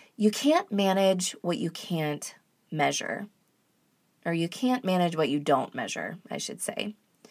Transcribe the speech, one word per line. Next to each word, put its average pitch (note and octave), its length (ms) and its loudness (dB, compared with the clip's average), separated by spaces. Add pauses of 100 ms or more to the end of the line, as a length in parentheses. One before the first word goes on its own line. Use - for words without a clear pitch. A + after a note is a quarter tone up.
(180)
you G#3+ 140 4
can't D#4+ 400 2
manage F#3+ 640 4 (100)
what F3 160 0
you E3 100 -2
can't D3+ 640 -4 (380)
measure. D3 560 -2 (1000)
Or E3+ 80 -2
you E3 160 0
can't B3+ 340 0
manage F3+ 320 2
what D3+ 140 2
you C#3+ 100 0
don't C#3+ 360 0
measure, G2 420 -6 (140)
I - 80 -6
should - 220 -10
say. - 340 -6 (360)